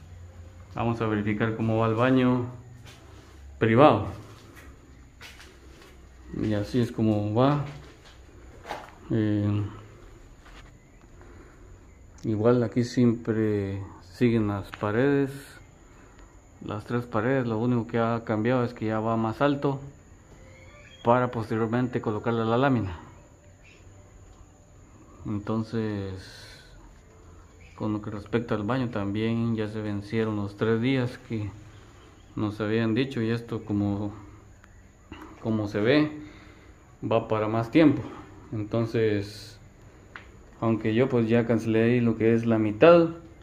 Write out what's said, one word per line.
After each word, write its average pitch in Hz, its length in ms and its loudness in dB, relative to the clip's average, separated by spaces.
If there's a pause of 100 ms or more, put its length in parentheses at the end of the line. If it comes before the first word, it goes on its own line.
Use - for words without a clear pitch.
(760)
Vamos 117 240 0
a 113 80 0
verificar 107 480 0
cómo 113 220 0
va 113 100 2
el 110 60 2
baño 127 520 4 (1080)
privado. 113 520 4 (2250)
Y 110 100 0
así 104 280 -2
es 110 100 0
como 107 420 0
va. 139 320 2 (1500)
Eh, 104 520 0 (2500)
igual 120 380 4
aquí 113 220 0
siempre 110 960 0 (220)
siguen 113 460 0
las 101 240 -4
paredes, 135 580 0 (1300)
las 104 220 -8
tres 120 220 -4
paredes. 120 400 0
Lo 113 100 -2
único 117 300 0
que 120 120 -2
ha 113 260 0
cambiado 120 400 2
es 117 100 -4
que 110 120 -6
ya 110 140 0
va 113 160 0
más 110 240 -2
alto 143 400 0 (1200)
para 123 280 4
posteriormente 117 720 -2
colocarle 113 420 -2
la 117 140 2
lámina. 113 400 2 (2250)
Entonces, 104 1400 -6 (1080)
con 107 180 -4
lo 107 80 -6
que 110 80 -10
respecta 110 460 -4
al 104 80 -2
baño, 123 260 -2
también 110 640 -2
ya 107 120 -2
se 110 120 -8
vencieron 107 560 -2
los 101 200 -6
tres 113 260 2
días 127 360 0 (100)
que 104 200 -6 (880)
nos 107 240 -4
habían 110 360 0
dicho, 131 260 -2
y 110 80 0
esto 117 340 -6
como, 101 480 -2 (1300)
como 110 280 -2
se 104 120 -2
ve, 147 400 2 (800)
va 113 280 0
para 110 180 0
más 113 240 -2
tiempo. 151 320 6 (480)
Entonces, 110 1120 -2 (1000)
aunque 110 340 0
yo 127 140 4
pues 120 200 2
ya 117 180 4
cancelé 113 380 2
ahí 120 160 4
lo 113 160 2
que 113 180 4
es 117 100 2
la 113 140 2
mitad, 160 520 8 (320)